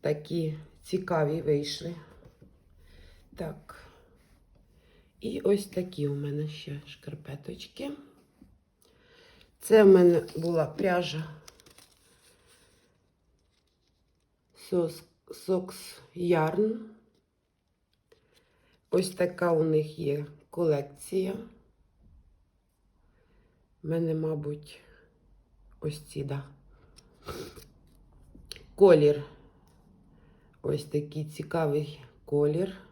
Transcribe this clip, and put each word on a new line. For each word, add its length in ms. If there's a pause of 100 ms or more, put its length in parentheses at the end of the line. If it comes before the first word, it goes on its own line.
Такі 540 (280)
цікаві 580
вийшли. 540 (1400)
Так. 480 (1400)
І 180
ось 260
такі 420
у 80
мене 340
ще 380
шкарпеточки. 1040 (1700)
Це 240
в 40
мене 360 (120)
була 300
пряжа 580 (3500)
Сос-, 320 (240)
Socks 720 (160)
Yarn. 600 (2250)
Ось 200
така 420
у 120
них 360
є 260 (240)
колекція. 840 (2500)
В 60
мене, 260
мабуть, 640 (1000)
ось 200
ці, 240
да. 200 (2250)
Колір. 480 (1400)
Ось 220
такий 420
цікавий 720 (260)
колір. 520 (140)